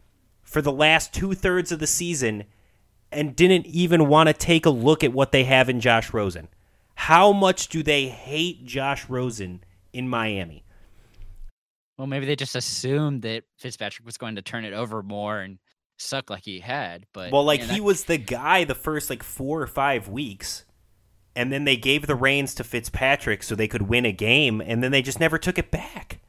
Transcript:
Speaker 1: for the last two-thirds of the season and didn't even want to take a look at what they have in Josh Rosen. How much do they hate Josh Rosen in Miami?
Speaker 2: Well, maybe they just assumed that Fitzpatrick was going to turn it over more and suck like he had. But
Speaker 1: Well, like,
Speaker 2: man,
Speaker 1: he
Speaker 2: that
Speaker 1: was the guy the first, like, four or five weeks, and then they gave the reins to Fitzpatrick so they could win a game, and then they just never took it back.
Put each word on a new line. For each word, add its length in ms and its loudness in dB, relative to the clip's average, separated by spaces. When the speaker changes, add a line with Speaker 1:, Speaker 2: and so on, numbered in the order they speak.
Speaker 1:
for 180 -2
the 120 0
last 420 2
two-thirds 580 -2
of 60 -6
the 80 -4
season 580 -2
and 260 -4
didn't 300 6
even 420 4
want 180 8
to 60 6
take 320 2
a 60 8
look 340 4
at 80 2
what 200 2
they 120 6
have 240 4
in 120 0
Josh 340 2
Rosen. 340 -2
How 360 6
much 380 2
do 140 -4
they 260 0
hate 560 -6
Josh 440 -6
Rosen 540 -6
in 160 -8
Miami? 560 -4
Speaker 2:
Well, 80 -10
maybe 180 -6
they 120 0
just 200 -6
assumed 640 -2
that 220 -6
Fitzpatrick 480 -10
was 100 -16
going 200 -10
to 60 -10
turn 220 -10
it 80 -10
over 300 -6
more 380 -6
and 180 -14
suck 320 -8
like 140 -12
he 160 -12
had. 520 -8
But 200 -8
Speaker 1:
Well, 120 6
like, 160 4
Speaker 2:
man, 80 -8
Speaker 1:
he 80 -2
Speaker 2:
that 80 -4
Speaker 1:
was 200 2
the 120 0
guy 480 0
the 100 -4
first, 360 -6
like, 120 -8
four 380 -6
or 60 -4
five 420 -2
weeks, 560 -10
and 160 0
then 120 -2
they 120 6
gave 300 0
the 80 2
reins 400 0
to 100 -8
Fitzpatrick 800 -2
so 120 -6
they 140 -2
could 140 -4
win 240 2
a 60 0
game, 500 2
and 200 -2
then 80 0
they 120 2
just 180 -6
never 160 2
took 220 -2
it 120 -6
back. 580 -10